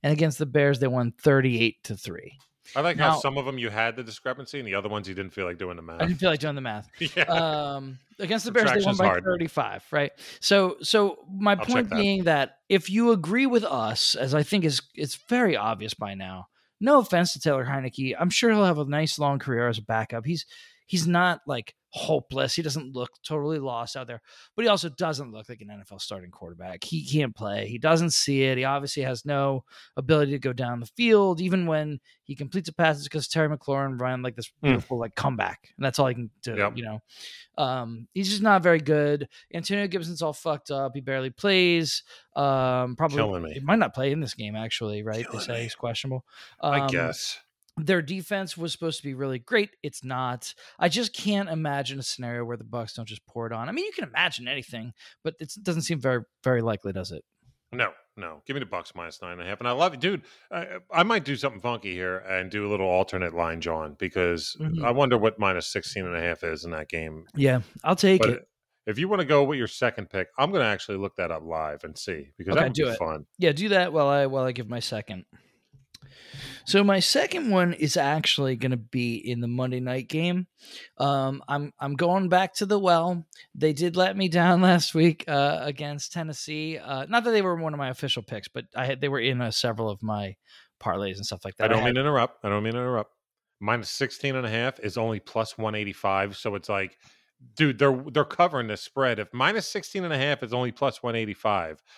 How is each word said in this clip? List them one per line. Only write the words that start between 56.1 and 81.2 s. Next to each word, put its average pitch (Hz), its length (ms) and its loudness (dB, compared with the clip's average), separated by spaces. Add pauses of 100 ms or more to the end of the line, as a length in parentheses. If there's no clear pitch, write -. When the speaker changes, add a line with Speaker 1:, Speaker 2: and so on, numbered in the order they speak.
Speaker 1:
very 127 160 4
likely, 104 320 -2
does 92 180 -8
it? 80 140 -14 (480)
Speaker 2:
No, 117 220 -2 (240)
no. 82 260 -12
Give 135 100 -6
me 143 60 -4
the 120 60 -8
Bucs 87 280 -8
minus 85 280 -12
nine 87 120 -12
and 87 80 -12
a 87 40 -8
half. 101 140 -8
And 120 80 -2
I 123 40 2
love 156 220 2
it. 127 60 -12
Dude, 185 220 -2 (280)
I, 175 280 -8 (140)
I 170 120 6
might 208 200 2
do 135 120 -2
something 113 260 -4
funky 117 320 -4
here 92 240 -4
and 95 320 -4
do 104 160 -4
a - 20 -2
little 98 200 2
alternate 92 460 2
line, 82 280 -2
John, 80 360 -4
because 87 640 -2
Speaker 1:
Mm-hmm. 156 240 -2
Speaker 2:
I 120 60 2
wonder 123 260 4
what 107 220 2
minus 92 280 0
sixteen - 380 -6
and 87 120 -4
a 82 40 -2
half 85 240 -2
is 80 200 -4
in 85 80 -8
that 78 180 -8
game. 80 440 -8
Speaker 1:
Yeah, 135 260 4 (220)
I'll 175 140 2
take 190 240 6
Speaker 2:
But 110 100 6
Speaker 1:
it. - 180 -6 (380)
Speaker 2:
if 107 120 -4
you 175 100 -2
wanna 196 160 0
go 143 200 6
with 143 120 0
your 117 120 -2
second - 420 -2
pick, 95 260 -2
I'm 147 160 2
gonna 160 120 2
actually 101 340 -2
look 98 180 -6
that 87 140 -2
up 80 140 -6
live 78 400 -6
and 78 120 -12
see, 73 400 -10
because - 200 -4
Speaker 1:
Okay, 156 40 4
Speaker 2:
that 151 60 4
would 127 80 -2
Speaker 1:
do 147 120 2
Speaker 2:
be 120 40 0
Speaker 1:
it. 113 80 -6
Speaker 2:
fun. 78 280 -4 (120)
Speaker 1:
Yeah, 170 140 4
do 190 180 -2
that 180 240 4
while 147 140 4
I, 143 180 4
while 131 180 0
I 127 80 -2
give 120 160 -8
my 120 120 -6
second. 104 440 -8 (1400)
So 202 180 6
my 196 160 6
second 311 500 2
one 180 220 4
is 151 240 0
actually 143 600 2
gonna 127 200 0
be 117 400 -4
in 120 240 -6
the 117 80 -4
Monday 127 320 -2
night 127 280 -6
game. 175 380 0 (520)
Um, 139 500 0